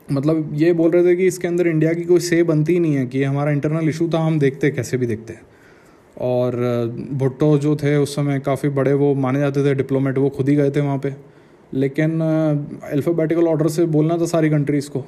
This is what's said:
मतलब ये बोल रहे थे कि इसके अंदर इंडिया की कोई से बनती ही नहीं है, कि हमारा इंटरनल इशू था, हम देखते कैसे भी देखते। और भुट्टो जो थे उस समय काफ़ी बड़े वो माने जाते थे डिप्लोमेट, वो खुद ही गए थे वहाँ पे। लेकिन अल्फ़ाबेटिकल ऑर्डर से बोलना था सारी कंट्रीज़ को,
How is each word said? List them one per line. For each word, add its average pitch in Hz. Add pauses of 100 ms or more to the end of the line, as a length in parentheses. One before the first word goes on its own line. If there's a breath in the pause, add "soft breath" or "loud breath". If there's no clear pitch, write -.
(120)
मतलब 151
ये 165
बोल 165
रहे 175
थे 180
कि 185
इसके 180
अंदर 175
इंडिया 160
की 170
कोई 175
से 170
बनती 160
ही 180
नहीं 156
है, 131
कि 135
हमारा 143
इंटरनल 151
इशू 160
था, 160
हम 160
देखते 139
कैसे -
भी 127
देखते। - (680 soft breath)
और 123 (560)
भुट्टो 143
जो 147
थे 147
उस 143
समय 143
काफ़ी 139
बड़े 139
वो 143
माने 135
जाते 143
थे 139
डिप्लोमेट, 135
वो 135
खुद 135
ही 143
गए 143
थे 147
वहाँ 139
पे। 139 (600 loud breath)
लेकिन 156 (600)
अल्फ़ाबेटिकल 165
ऑर्डर 156
से 165
बोलना 156
था 165
सारी 160
कंट्रीज़ 147
को, 135